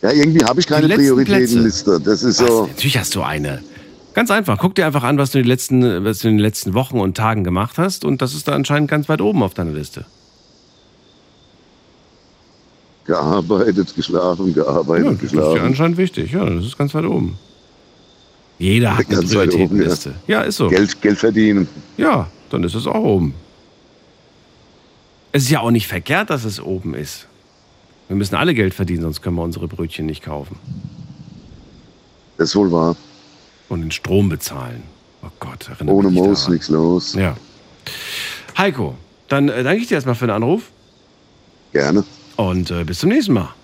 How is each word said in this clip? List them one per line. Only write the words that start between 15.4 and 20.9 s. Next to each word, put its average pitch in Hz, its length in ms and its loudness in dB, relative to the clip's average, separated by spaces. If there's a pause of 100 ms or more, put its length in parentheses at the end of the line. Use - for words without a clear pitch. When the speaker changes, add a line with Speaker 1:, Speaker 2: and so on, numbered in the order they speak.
Speaker 2:
ja 78 60 0
anscheinend 165 340 0
wichtig. 175 340 -4
Ja, 127 140 -2
das 87 200 -2
ist 123 120 -10
ganz 143 160 -4
weit 156 120 -4
oben. 151 320 -2 (1200)
Jeder 110 380 2
hat 113 100 0
eine 101 80 2
Speaker 1:
Ganz 87 200 2
weit 95 140 4
oben, 87 120 2
ja. 92 60 4
Speaker 2:
Prioritätenliste. 80 480 0 (120)
Ja, 214 140 0
ist - 160 -4
so. 107 120 0
Speaker 1:
Geld, 95 320 2